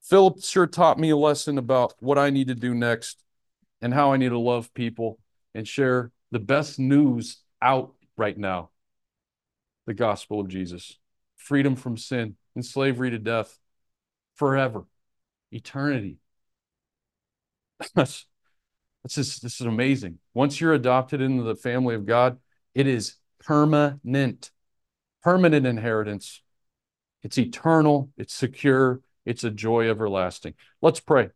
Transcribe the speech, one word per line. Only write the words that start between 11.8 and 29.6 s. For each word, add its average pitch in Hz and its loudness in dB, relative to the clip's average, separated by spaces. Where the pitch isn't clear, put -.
sin 113 -6
and 123 -8
slavery 127 -2
to 120 -6
death. 110 -6
Forever. 135 0
Eternity. 123 -6
<laughs> - -14
That's, - 0
that's - -12
just, - -6
this 120 -12
is 120 -6
amazing. 113 -2
Once 143 0
you're 160 2
adopted 127 0
into 131 0
the 110 -2
family 123 -2
of 104 -6
God, 123 2
it 139 2
is 120 -4
permanent. 143 0
Permanent 170 4
inheritance. 110 -4
It's - -6
eternal. 147 2
It's - -12
secure. 131 0
It's 117 -6
a 117 -4
joy 113 0